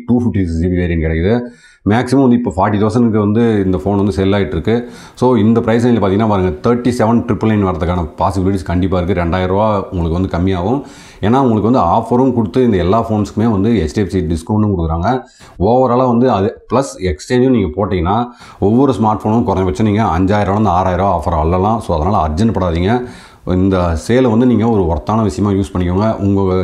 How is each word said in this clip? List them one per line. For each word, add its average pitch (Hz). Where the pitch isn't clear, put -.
டூ 240
ஃபிஃப்டி 101
சிக்ஸ் 82
ஜிபி 90
variant 85
கிடைக்குது. 82
Maximum 120
வந்து 123
இப்போ 117
ஃபார்ட்டி 104
தௌசண்ட்க்கு 110
வந்து 107
இந்த 92
phone 101
வந்து 98
செல் 95
ஆயிட்டு 101
இருக்கு. 82
So, 127
இந்த 113
price 117
ரேஞ்சில் 117
பார்த்தீங்கன்னா 104
பாருங்க, 92
தேர்ட்டி 120
செவன் 113
ட்ரிபிள் 110
நைன் 101
வரதுக்கான 85
possibilities 92
கண்டிப்பா 92
இருக்கு. 87
ரெண்டாயிரம் 90
ரூபா 101
உங்களுக்கு 85
வந்து 92
கம்மியாகும். 95
ஏன்னா 120
உங்களுக்கு 110
வந்து 127
ஆஃபரும் 127
கொடுத்து 113
இந்த 110
எல்லா 90
ஃபோன்ஸுக்குமே 110
வந்து 104
ஹெச்டிஎஃப்சி 92
டிஸ்கவுண்ட்டும் 101
கொடுக்குறாங்க. 82
ஓவராலா 123
வந்து 120
அது 101
plus 135
எக்ஸ்சேஞ்சும் 123
நீங்க 95
போட்டீங்கன்னா 95
ஒவ்வொரு 123
ஸ்மார்ட் 107
ஃபோனும் 107
குறைஞ்சபட்சம் 95
நீங்க 104
அஞ்சாயிரம் 95
ரூபாலேருந்து 101
ஆறாயிரம் 90
ரூபா 92
offer 80
அள்ளலாம். 92
So, 87
அதனால 92
அர்ஜென்ட் 85
படாதீங்க. 87
இந்த 92
சேலை 120
வந்து 113
நீங்க 117
ஒரு 104
ஒர்த்தான 104
விஷயமா 98
யூஸ் 95
பண்ணிக்கோங்க. 95
உங்க 101